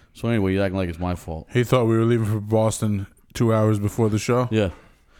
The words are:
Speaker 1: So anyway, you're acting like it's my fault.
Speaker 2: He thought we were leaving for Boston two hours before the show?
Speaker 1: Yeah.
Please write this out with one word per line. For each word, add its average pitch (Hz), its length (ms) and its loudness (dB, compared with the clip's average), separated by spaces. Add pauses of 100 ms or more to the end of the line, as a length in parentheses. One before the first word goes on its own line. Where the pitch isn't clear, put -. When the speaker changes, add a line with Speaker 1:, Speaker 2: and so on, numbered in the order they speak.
(120)
Speaker 1:
So - 160 -6
anyway, 101 240 0
you're 98 100 0
acting 92 140 -2
like 92 140 -2
it's 82 80 -10
my 90 160 -4
fault. 80 400 -12
Speaker 2:
He 123 100 2
thought 120 220 2
we 113 100 2
were 113 80 2
leaving 117 220 2
for 107 140 -2
Boston 107 680 0 (260)
two 113 200 0
hours 110 280 2
before 104 300 0
the 107 80 0
show? 123 340 0
Speaker 1:
Yeah. 104 180 2 (500)